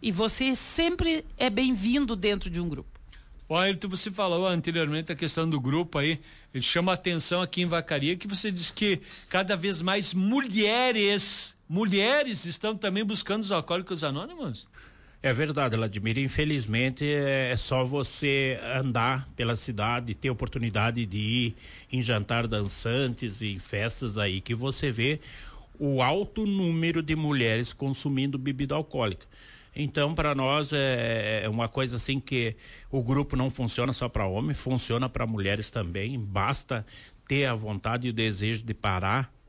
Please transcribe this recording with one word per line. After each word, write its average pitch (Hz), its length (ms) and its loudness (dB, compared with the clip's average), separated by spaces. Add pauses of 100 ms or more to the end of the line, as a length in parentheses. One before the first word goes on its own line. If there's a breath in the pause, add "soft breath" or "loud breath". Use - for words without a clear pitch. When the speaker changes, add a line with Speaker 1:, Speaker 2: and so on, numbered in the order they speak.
Speaker 1:
E 220 120 0
você 226 420 4
sempre 330 680 2 (120)
é 254 120 2
bem-vindo 240 640 2
dentro 196 340 0
de 175 120 -4
um 175 80 -2
grupo. 139 180 -8 (640 loud breath)
Speaker 2:
Ô, 156 80 2
Ayrton, 190 320 0
você 185 200 0
falou 185 380 2
anteriormente 165 640 0
a 165 40 -4
questão 160 340 0
do 156 100 2
grupo 151 380 0
aí, 151 240 0 (320 loud breath)
ele 127 100 -4
chama 180 300 2
a - 20 2
atenção 180 460 0
aqui 180 200 -2
em 175 40 2
Vacaria, 165 500 0
que 180 120 -10
você 202 220 0
diz 175 220 0
que 202 300 2 (260 loud breath)
cada 190 300 0
vez 175 240 0
mais 190 320 0
mulheres, 214 1400 2 (100)
mulheres 214 760 2
estão 208 320 -2
também 202 260 0
buscando 208 380 0
os 196 100 0
Alcoólicos 175 540 -2
Anônimos? 175 640 -6 (520 loud breath)
Speaker 3:
É 131 120 2
verdade, 135 420 0
Vladimir. 110 420 -2
Infelizmente, 131 880 0
é, 139 480 0
é 123 60 0
só 131 260 0
você 135 760 0 (200)
andar 131 580 0
pela 117 220 0
cidade, 117 580 -2
ter - 140 -2
oportunidade 117 760 0
de 98 120 -6
ir 113 380 0 (360 loud breath)
em 127 100 0
jantar 117 460 0
dançantes, 113 960 -2
em 101 180 -4
festas 107 580 -4
aí, 98 220 0
que 117 160 -4
você 131 380 -2
vê 131 260 0 (580 loud breath)
o 139 240 0
alto 190 440 0
número 165 580 2
de 156 140 0
mulheres 123 560 2
consumindo 135 640 0
bebida 135 380 -2
alcoólica. 127 520 -4 (480 loud breath)
Então, 147 400 0
pra 151 180 2
nós, 139 380 2
é, 117 720 0
é 110 60 0
uma 113 180 0
coisa 123 300 -2
assim 131 200 0
que 120 380 0 (340 loud breath)
o 131 140 0
grupo 139 320 2
não 131 140 2
funciona 123 420 0
só 123 160 -2
pra 110 180 -2
homem, 117 300 0
funciona 123 540 0
pra 117 180 -2
mulheres 104 420 0
também. 101 480 -4
Basta 107 680 -2 (420 loud breath)
ter 139 180 2
a 123 80 2
vontade 110 540 -2
e - 20 0
o 117 40 -2
desejo 110 500 0
de 113 100 -4
parar 98 600 0 (160)